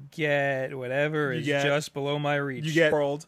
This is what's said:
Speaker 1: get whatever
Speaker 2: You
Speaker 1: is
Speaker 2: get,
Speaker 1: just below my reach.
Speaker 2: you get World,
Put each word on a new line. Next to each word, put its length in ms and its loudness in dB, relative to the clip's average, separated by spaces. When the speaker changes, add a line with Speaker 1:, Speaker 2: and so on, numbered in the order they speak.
Speaker 1:
get 680 0
whatever 560 0
Speaker 2:
You 80 -2
Speaker 1:
is 60 -4
Speaker 2:
get, 180 2
Speaker 1:
just 300 0
below 240 -2
my 180 0
reach. 280 -4
Speaker 2:
you 80 -2
get 200 6
World, 360 0